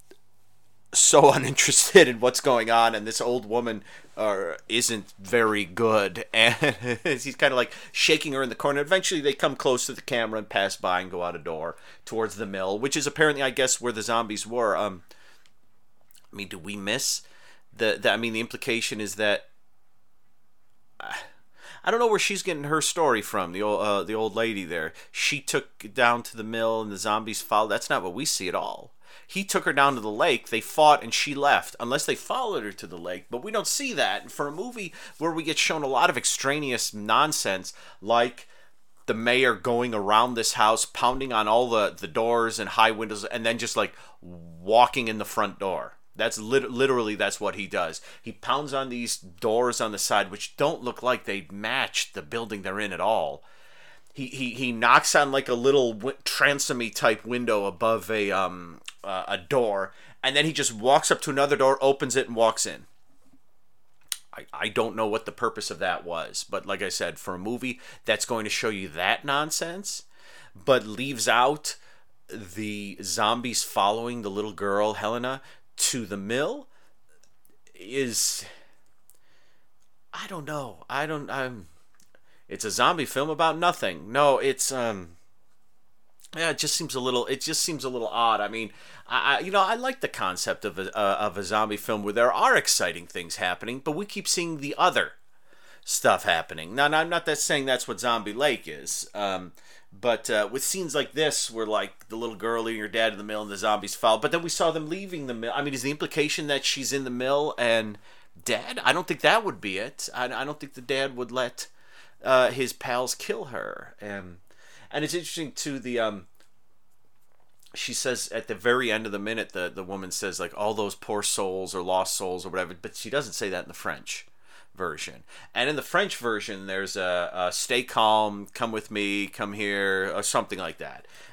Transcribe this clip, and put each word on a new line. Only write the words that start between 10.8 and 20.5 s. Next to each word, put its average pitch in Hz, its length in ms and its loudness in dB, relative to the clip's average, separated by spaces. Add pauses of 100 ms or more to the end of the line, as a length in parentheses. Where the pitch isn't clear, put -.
and 92 100 -12
go 87 100 -6
out 87 140 -4
a 82 40 -10
door 80 360 -6 (280)
towards 110 320 -4
the 107 120 -6
mill, 98 320 -2
which 139 180 -2
is 139 80 -2
apparently, 143 380 2
I 131 80 2
guess, 131 280 2
where 120 120 -2
the 107 100 -6
zombies 110 460 -2
were. 113 280 2
Um, 92 280 -2 (1300)
I - 20 -18
mean, 101 120 -8
do 98 100 -10
we 95 180 -10
miss 101 460 -2 (540)
the, 110 260 2
the, 113 100 6
I 104 60 4
mean, 113 160 -4
the 110 60 -2
implication 113 600 -4
is 98 160 -6
that, 104 340 2 (1500)